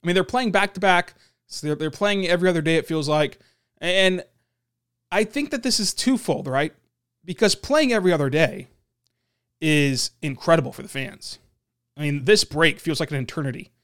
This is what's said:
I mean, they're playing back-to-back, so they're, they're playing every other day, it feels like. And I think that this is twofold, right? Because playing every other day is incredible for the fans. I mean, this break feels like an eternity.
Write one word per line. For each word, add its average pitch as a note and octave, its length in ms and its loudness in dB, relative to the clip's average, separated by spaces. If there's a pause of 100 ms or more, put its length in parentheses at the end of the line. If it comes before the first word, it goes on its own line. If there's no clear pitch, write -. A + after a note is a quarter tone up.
I - 40 -6
mean, F3 80 0
they're F#3 100 2
playing A#3+ 260 -2
back-to-back, F#3+ 640 0 (320)
so - 220 -10
they're, D3+ 80 -2
they're D#3 160 -4
playing G3+ 340 -2
every F3 220 2
other E3 140 2
day, D#3+ 120 2
it D#3+ 140 0
feels D#3 200 -2
like. D3+ 300 0 (420)
And F#3 440 2 (880)
I G3 100 2
think C#4 280 -4
that C4 120 -6
this C4 160 0
is G3 160 -4
twofold, - 540 -2
right? C#3 240 -2 (520)
Because F#3 300 0
playing C#4+ 380 2
every F#3 200 2
other C#3+ 180 0
day C#3 360 0 (920)
is C#3+ 500 2 (120)
incredible D3+ 500 0
for C3 100 -14
the - 60 -16
fans. - 500 -12 (580)
I D3 60 -8
mean, C#3+ 220 -2
this G#3 200 4
break D3+ 340 2
feels D#3 220 -4
like D#3 100 -4
an D3+ 60 -4
eternity. C3+ 540 -6 (140)